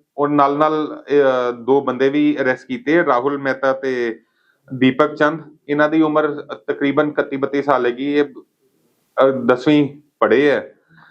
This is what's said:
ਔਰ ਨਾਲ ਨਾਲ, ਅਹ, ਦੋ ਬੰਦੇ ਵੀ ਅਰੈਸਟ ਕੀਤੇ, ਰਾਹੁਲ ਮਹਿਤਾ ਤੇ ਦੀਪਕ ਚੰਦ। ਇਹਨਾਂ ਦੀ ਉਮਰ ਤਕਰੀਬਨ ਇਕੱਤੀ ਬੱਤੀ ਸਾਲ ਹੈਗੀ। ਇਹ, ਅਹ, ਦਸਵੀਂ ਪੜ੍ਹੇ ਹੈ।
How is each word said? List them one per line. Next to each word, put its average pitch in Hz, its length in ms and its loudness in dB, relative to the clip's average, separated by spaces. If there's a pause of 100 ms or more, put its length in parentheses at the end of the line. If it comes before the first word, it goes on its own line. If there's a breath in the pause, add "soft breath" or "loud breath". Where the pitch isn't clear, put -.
(180)
ਔਰ 143 100 -2
ਨਾਲ 143 300 2
ਨਾਲ, 156 500 -2
ਅਹ, 127 440 2
ਦੋ 120 280 0
ਬੰਦੇ 127 280 -2
ਵੀ 147 320 0
ਅਰੈਸਟ 127 260 -2
ਕੀਤੇ, 131 380 0
ਰਾਹੁਲ 139 340 0
ਮਹਿਤਾ 135 340 -2
ਤੇ 131 480 -6 (540)
ਦੀਪਕ 131 400 2
ਚੰਦ। 151 420 -2 (120)
ਇਹਨਾਂ 147 200 2
ਦੀ 160 140 2
ਉਮਰ 151 440 0 (200)
ਤਕਰੀਬਨ 139 420 0
ਇਕੱਤੀ 139 280 -4
ਬੱਤੀ 135 260 -2
ਸਾਲ 131 240 0
ਹੈਗੀ। 135 280 -4
ਇਹ, 147 100 2
ਅਹ, - 1080 -4
ਦਸਵੀਂ 131 680 0 (200)
ਪੜ੍ਹੇ 143 300 4
ਹੈ। 113 240 -4 (360 soft breath)